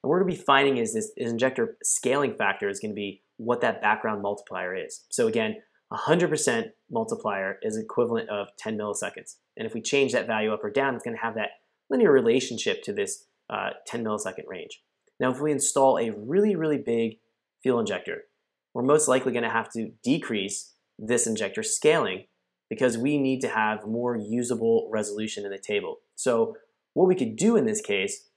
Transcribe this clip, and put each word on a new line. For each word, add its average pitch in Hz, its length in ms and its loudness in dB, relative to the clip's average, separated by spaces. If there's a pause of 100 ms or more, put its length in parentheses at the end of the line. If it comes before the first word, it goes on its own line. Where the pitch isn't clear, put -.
And 123 60 -2
what - 20 0
we're 180 100 4
gonna 185 160 2
be - 60 -14
finding 139 340 6
is 113 180 -2
this 107 220 -4
injector 120 680 0
scaling 135 520 0
factor 101 340 0
is 98 100 -4
gonna 107 160 -8
be 98 280 -8 (160)
what 120 240 -2
that 113 200 0
background 107 400 0
multiplier 92 540 -6
is. - 340 -10
So 117 160 2
again, 113 300 0 (340)
a - 60 -8
hundred 170 340 2
percent 117 380 0 (220)
multiplier 104 720 -4
is 110 140 -4
equivalent 113 520 -2
of 101 200 -6 (100)
ten 110 180 -6
milliseconds. 104 600 -8 (200)
And 113 100 -8
if 110 80 -8
we 117 60 -6
change 135 320 2
that 120 140 0
value 107 260 0
up 107 100 -6
or 107 80 -4
down, 135 240 0
it's 117 100 -10
gonna 113 120 -6
have 113 180 -6
that 107 160 -4 (380)
linear 226 240 6
relationship 117 680 4
to 104 100 -8
this, 101 340 -4 (220)
uh, 101 220 -4 (160)
ten 117 180 -6
millisecond 104 440 -6
range. 87 340 -14 (360)
Now, 127 120 2
if 127 100 -4
we 151 120 0
install 135 460 4
a 117 120 0
really, 165 460 2
really 156 220 0
big 113 400 0 (440)
fuel 131 180 2
injector, 95 440 -4 (500)
we're 120 80 -2
most 151 240 4
likely 131 260 2
gonna 117 180 -2
have 110 220 -2
to 113 200 -6 (100)
decrease 117 720 -2 (240)
this 113 280 2
injector 107 360 -2
scaling 135 640 2 (440)
because 113 300 2
we 147 180 2
need 131 240 2
to 123 80 -2
have 107 380 0
more 120 300 -2
usable 113 760 0
resolution 104 520 -4
in 98 80 -6
the 98 60 -10
table. 101 420 -4 (160)
So 113 400 0 (380)
what 175 120 6
we 185 80 6
could 110 220 -2
do 220 200 4
in 143 80 4
this 107 160 0
case - 560 -2